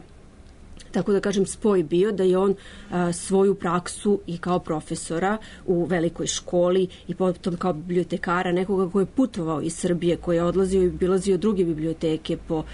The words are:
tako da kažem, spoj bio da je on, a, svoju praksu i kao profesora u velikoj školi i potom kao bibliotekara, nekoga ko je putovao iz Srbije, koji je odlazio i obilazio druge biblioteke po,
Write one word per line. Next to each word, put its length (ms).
tako 200
da 80
kažem, 260
spoj 380
bio 280
da 120
je 140
on, 180
a, 220
svoju 420
praksu 720
i 100
kao 220
profesora 800
u 200
velikoj 420
školi 600
i 80
potom 420
kao 160
bibliotekara, 760
nekoga 380
ko 100
je 60
putovao 560
iz 140
Srbije, 420
koji 180
je 80
odlazio 400
i 40
obilazio 500
druge 280
biblioteke 720
po, 160